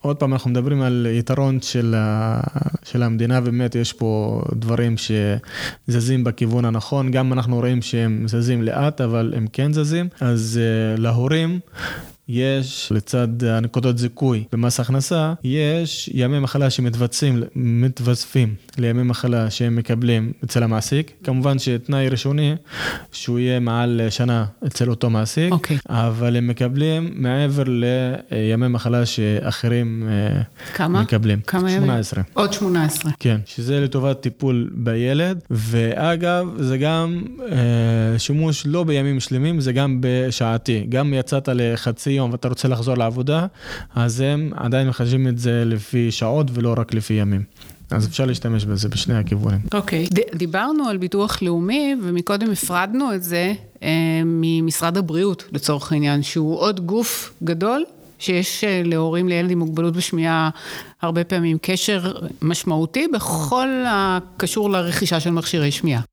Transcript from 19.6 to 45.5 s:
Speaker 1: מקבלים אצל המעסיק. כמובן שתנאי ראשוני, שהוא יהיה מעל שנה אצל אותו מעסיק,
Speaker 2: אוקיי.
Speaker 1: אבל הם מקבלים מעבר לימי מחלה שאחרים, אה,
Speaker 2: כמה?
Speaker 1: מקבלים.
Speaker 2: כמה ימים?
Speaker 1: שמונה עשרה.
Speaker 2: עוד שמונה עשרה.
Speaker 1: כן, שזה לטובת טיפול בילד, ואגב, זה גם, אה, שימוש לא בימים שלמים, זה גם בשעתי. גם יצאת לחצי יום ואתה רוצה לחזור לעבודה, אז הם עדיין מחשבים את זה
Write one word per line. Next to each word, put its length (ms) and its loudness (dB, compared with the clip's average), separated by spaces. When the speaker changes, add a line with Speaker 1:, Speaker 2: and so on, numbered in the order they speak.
Speaker 1:
מקבלים 560 2
אצל 200 0
המעסיק. 480 0
כמובן 360 2
שתנאי 500 0
ראשוני, 460 0
שהוא 280 -2
יהיה 200 2
מעל 500 2
שנה 360 2
אצל 220 0
אותו 200 0
מעסיק, 420 0
Speaker 2:
אוקיי. 260 0
Speaker 1:
אבל 460 2
הם 120 2
מקבלים 680 0
מעבר 520 0
לימי 1000 0
מחלה 380 2
שאחרים, 1040 0
אה, 320 2
Speaker 2:
כמה? 280 0
Speaker 1:
מקבלים. 460 2
Speaker 2:
כמה 140 0
ימים? 100 2
Speaker 1:
שמונה 180 2
עשרה. 240 -4
Speaker 2:
עוד 200 0
שמונה 320 0
עשרה. 340 -2
Speaker 1:
כן, 260 2
שזה 360 -2
לטובת 400 0
טיפול 520 -2
בילד, 640 0
ואגב, 960 0
זה 180 0
גם, 440 0
אה, 680 2
שימוש 460 0
לא 180 0
בימים 360 0
שלמים, 420 0
זה 120 0
גם 280 2
בשעתי. 880 0
גם 240 0
יצאת 400 -2
לחצי 640 0
יום 160 0
ואתה 160 -4
רוצה 200 -2
לחזור 300 0
לעבודה, 480 0
אז 260 2
הם 340 0
עדיין 320 2
מחשבים 400 2
את 120 0
זה 260 2